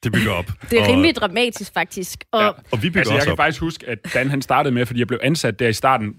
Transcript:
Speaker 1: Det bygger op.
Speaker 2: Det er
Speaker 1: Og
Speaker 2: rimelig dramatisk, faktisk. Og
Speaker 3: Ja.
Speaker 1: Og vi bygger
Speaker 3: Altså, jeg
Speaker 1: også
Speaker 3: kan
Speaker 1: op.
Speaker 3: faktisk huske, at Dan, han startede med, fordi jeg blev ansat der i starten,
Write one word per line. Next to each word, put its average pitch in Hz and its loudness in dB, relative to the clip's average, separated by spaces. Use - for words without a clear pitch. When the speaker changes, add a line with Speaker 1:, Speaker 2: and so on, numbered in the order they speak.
Speaker 1:
Det 113 -2
bygger 104 0
op. 87 -2
Speaker 2:
Det 233 4
er 208 4
Speaker 1:
Og 208 4
Speaker 2:
rimelig 285 4
dramatisk, 214 -2
faktisk. 180 -6
Og 220 2
Speaker 3:
Ja. 208 4
Speaker 1:
Og 202 -2
vi 175 0
bygger 180 0
Speaker 3:
Altså, 113 2
jeg 117 2
Speaker 1:
også 143 2
Speaker 3:
kan - 0
Speaker 1:
op. 82 -2
Speaker 3:
faktisk 151 0
huske, - -6
at - -8
Dan, 127 0
han 139 -2
startede 139 2
med, 123 2
fordi 120 -4
jeg 120 0
blev 123 -4
ansat 123 0
der 120 2
i 113 2
starten, 117 0